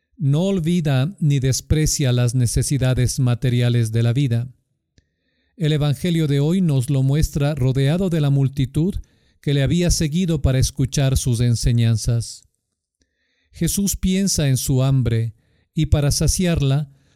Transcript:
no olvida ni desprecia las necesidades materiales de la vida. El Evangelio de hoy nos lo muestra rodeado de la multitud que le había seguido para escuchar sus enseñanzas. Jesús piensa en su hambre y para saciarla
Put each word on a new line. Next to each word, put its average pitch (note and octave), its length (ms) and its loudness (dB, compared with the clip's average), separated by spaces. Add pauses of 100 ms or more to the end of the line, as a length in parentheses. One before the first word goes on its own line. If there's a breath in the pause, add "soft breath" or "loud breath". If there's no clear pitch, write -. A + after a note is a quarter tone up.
(160)
no D3 280 0
olvida E3+ 760 0
ni C#3+ 200 2
desprecia C3+ 760 0
las B2 220 0
necesidades B2+ 840 0
materiales A#2+ 720 0
de A#2 120 0
la A#2 100 2
vida. A#2+ 340 -2 (1080)
El D3+ 160 -2
Evangelio D#3 540 0
de C#3+ 140 0
hoy E3 220 2
nos C#3 280 0
lo C3+ 140 2
muestra C#3+ 500 0
rodeado C#3 560 0
de E3 100 0
la C#3+ 120 0
multitud C#3 640 0 (440 soft breath)
que D3 140 -2
le C#3 80 2
había E3 300 0
seguido D#3+ 500 -2
para C3 160 2
escuchar C3 580 -2
sus A#2+ 260 -2
enseñanzas. A#2 1040 0 (1080)
Jesús F3+ 440 -2
piensa F#3 540 0
en C3 80 2
su C3 240 0
hambre A#2 540 0 (400)
y D#3 100 0
para D3 240 2
saciarla D3 840 0 (240 soft breath)